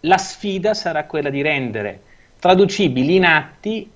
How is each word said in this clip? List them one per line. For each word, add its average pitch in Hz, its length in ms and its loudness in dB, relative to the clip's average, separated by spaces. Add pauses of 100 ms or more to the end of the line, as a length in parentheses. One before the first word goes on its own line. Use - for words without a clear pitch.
La 180 180 4
sfida 196 560 -4
sarà 160 300 -4
quella 147 260 -4
di 139 100 -4
rendere 123 600 -4 (380)
traducibili 180 800 2
in 185 80 4
atti 180 720 -2